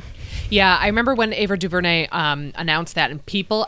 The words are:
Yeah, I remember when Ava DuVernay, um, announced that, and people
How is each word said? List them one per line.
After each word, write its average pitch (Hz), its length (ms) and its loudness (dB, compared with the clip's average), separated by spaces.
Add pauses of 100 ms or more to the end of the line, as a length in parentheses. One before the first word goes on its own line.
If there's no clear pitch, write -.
(500)
Yeah, 190 300 4
I 196 80 0
remember 226 280 2
when 220 180 0
Ava 202 240 0
DuVernay, 175 540 0
um, 147 440 -2
announced 160 400 -2
that, 143 160 2
and 151 140 -10
people 214 420 -2